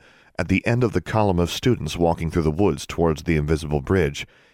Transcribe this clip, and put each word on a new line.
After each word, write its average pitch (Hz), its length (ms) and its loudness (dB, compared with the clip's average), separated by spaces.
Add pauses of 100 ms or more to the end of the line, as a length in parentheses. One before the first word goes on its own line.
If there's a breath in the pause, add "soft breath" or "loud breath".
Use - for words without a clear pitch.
(380 soft breath)
at 85 100 -4
the - 180 0
end 120 180 2
of 104 100 0
the 92 80 0
column 101 380 0
of 85 120 0
students - 440 -2
walking 82 360 0
through 87 100 0
the 78 100 2
woods 78 340 0
towards 80 380 -2
the 82 140 2
invisible 76 440 0
bridge, 76 460 0 (260 soft breath)